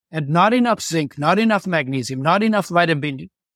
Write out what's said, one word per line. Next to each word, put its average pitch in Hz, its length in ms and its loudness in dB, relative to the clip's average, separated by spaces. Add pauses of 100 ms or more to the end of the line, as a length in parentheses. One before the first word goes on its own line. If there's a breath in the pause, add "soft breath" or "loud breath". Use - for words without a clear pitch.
(120)
and 151 160 -6
not 180 260 4
enough 240 260 0
zinc, 160 380 -4
not 160 200 2
enough 220 280 0
magnesium, 135 560 -4
not 180 220 2
enough 214 240 0
vitamin 160 600 0 (280)